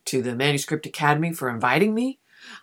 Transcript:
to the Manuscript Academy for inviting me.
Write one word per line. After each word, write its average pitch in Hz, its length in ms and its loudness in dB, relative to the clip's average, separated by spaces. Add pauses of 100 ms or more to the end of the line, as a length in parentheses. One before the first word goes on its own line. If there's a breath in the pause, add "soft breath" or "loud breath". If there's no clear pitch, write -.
to 127 180 0
the 120 120 -4
Manuscript 143 520 0
Academy 151 460 0
for 135 160 -4
inviting 127 440 2
me. 254 260 -2 (420 loud breath)